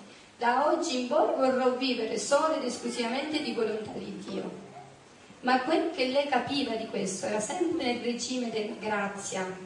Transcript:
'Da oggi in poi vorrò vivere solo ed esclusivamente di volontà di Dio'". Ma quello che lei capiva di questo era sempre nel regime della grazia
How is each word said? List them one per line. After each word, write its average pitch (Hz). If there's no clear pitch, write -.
'Da 254
oggi 254
in 247
poi 311
vorrò 254
vivere 247
solo 294
ed 277
esclusivamente 247
di 240
volontà 214
di 190
Dio'". 190
Ma 254
quello 330
che 262
lei 277
capiva 247
di 208
questo -
era 214
sempre 311
nel 240
regime 240
della 214
grazia 196